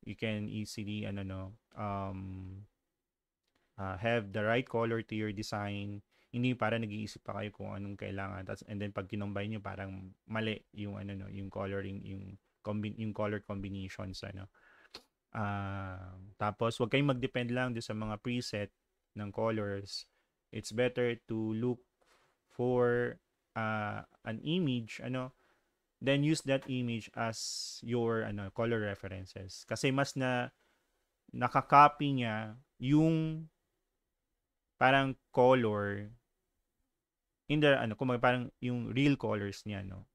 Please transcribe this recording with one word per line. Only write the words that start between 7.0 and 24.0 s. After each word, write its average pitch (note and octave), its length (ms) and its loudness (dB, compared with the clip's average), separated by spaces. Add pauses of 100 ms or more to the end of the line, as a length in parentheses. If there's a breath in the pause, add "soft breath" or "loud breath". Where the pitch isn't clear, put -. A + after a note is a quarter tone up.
pa G2+ 160 -8
kayo G#2 160 -6
kung G2+ 160 -10
anong G2+ 240 -8
kailangan. G2 480 -8
Tas, G#2 240 -10
and G2+ 160 -6
then, G#2 80 -4
pag G2+ 160 -6
kinombine G2+ 480 -6
nyo, G#2+ 80 -8
parang F#2+ 480 -10 (160)
mali A2 320 -2 (160)
yung, G2+ 240 -6
ano, G2 160 -6
no, G2 160 -8
yung G2 160 -8
coloring, G2 560 -4
yung G2 320 -10 (320)
combi-, G#2 320 -2
yung G#2+ 160 -4
color G#2 320 0
combinations, G2 800 -8
ano. F#2+ 240 -12 (800 loud breath)
Ah, G2 880 -4 (240)
tapos, A2 400 2
wag A2+ 80 0
kayong C#3 240 4
mag-depend B2 400 -2
lang B2+ 160 0
doon A2+ 160 -4
sa A2 80 -4
mga G#2+ 240 -4
preset A#2 560 -4 (400)
ng G#2 160 -6
colors. G2+ 800 -2 (400)
It's A2 240 -10
better B2 400 2 (160)
to A2 240 0
look A#2+ 240 0 (720 soft breath)
for, B2 640 2 (400)
ah, G#2+ 480 -2 (240)